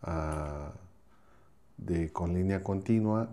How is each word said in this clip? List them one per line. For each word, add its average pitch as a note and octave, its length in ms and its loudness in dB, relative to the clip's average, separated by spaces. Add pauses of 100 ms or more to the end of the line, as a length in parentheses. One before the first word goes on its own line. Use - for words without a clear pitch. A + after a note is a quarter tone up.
ah, D2+ 680 -4 (1040)
de, E2+ 340 0
con F2 220 -2
línea F#2 300 2
continua, A2 720 2